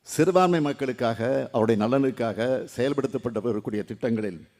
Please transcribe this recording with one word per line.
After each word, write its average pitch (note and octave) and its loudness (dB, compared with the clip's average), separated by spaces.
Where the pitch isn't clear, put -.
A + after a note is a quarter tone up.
சிறுபான்மை F3 4
மக்களுக்காக, B2+ -2
அவருடைய A2 2
நலனுக்காக B2 0
செயல்படுத்தப்பட்டு B2 -2
வரக்கூடிய G#2 -2
திட்டங்களில் G#2 -4